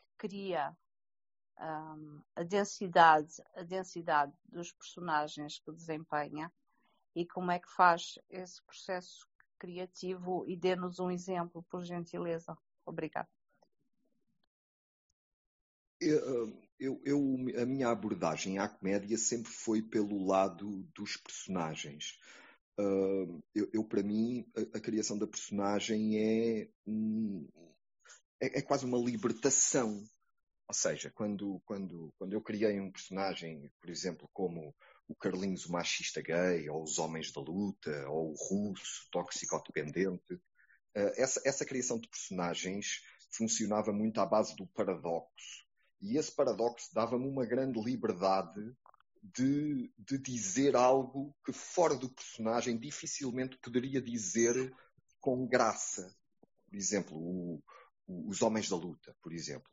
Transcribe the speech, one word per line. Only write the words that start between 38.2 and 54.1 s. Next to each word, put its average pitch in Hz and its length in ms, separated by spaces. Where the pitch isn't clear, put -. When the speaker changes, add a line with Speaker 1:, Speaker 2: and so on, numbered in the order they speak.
Speaker 2:
o 76 40
Russo, - 760
toxicodependente, 87 1300
eh, 101 260
essa, - 220
essa 139 220
criação 123 340
de 117 80
personagens 92 920
funcionava 107 600
muito 107 300
à 95 40
base 107 300
do 95 120
paradoxo. - 1000
E 107 180
esse - 160
paradoxo 120 600
dava-me 120 340
uma 135 180
grande 123 360
liberdade 95 800
de, 269 760
de 139 200
dizer 127 580
algo 131 600
que 131 60
fora 156 440
do 127 140
personagem 117 680
dificilmente 131 800
poderia 127 440
dizer 117 720